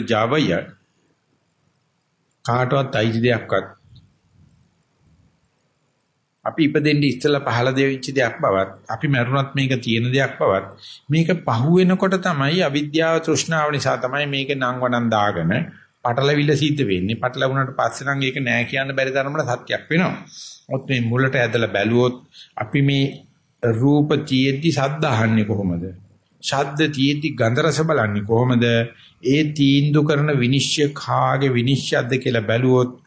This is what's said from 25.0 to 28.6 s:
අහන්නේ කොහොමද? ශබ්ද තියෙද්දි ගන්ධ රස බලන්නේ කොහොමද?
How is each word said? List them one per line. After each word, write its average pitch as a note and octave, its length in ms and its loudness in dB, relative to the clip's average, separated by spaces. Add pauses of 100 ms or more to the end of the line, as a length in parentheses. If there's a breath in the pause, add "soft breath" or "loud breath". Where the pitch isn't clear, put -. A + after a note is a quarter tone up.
අහන්නේ A2 400 2
කොහොමද? F#2+ 400 -2 (580)
ශබ්ද D3 460 -2
තියෙද්දි D3 420 0
ගන්ධ A#2+ 300 0
රස D#3 200 0
බලන්නේ A2 420 0
කොහොමද? A#2+ 420 2 (580 loud breath)